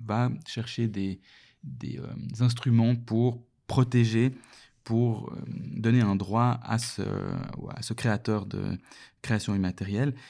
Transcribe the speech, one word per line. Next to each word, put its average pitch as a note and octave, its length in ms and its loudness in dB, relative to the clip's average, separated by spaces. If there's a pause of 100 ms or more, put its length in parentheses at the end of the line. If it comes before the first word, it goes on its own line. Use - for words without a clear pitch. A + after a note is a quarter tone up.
va A2+ 280 0 (160)
chercher A#2 420 -2
des, G2 320 -4 (420)
des, B2+ 360 -8
euh, - 80 -8 (340)
instruments A#2+ 560 4
pour A#2+ 480 0 (220)
protéger, B2 640 4 (520)
pour, A#2 480 0
euh, - 40 -10 (400)
donner A2+ 240 4
un G2+ 160 4
droit A#2 480 2
à A2+ 140 0
ce, A#2 240 -4 (680)
à - 120 -10
ce - 120 -6
créateur G#2+ 520 0
de F#2+ 300 -4 (460)
créations G#2+ 320 0
immatérielles. G2+ 580 0 (180)